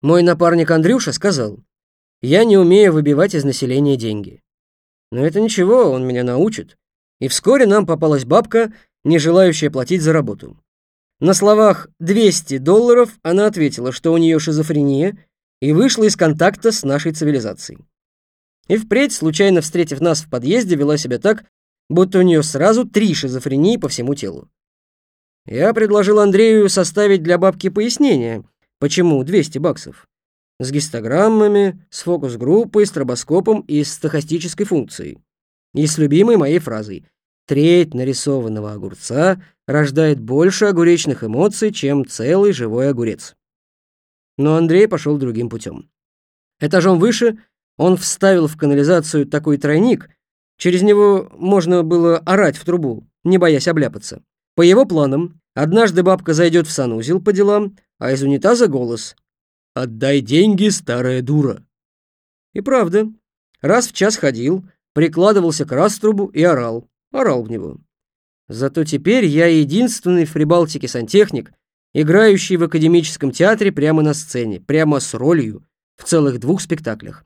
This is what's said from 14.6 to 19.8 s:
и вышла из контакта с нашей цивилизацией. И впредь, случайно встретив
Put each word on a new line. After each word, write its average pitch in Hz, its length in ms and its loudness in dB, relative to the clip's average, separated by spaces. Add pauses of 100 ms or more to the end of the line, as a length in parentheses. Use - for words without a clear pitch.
и 143 120 0
вышла 220 320 2
из 202 120 2
контакта 170 560 0
с - 100 -6
нашей 147 300 -2
цивилизацией. 143 680 -6 (880)
И - 100 0
впредь, 226 360 0
случайно 165 480 0
встретив 156 400 -4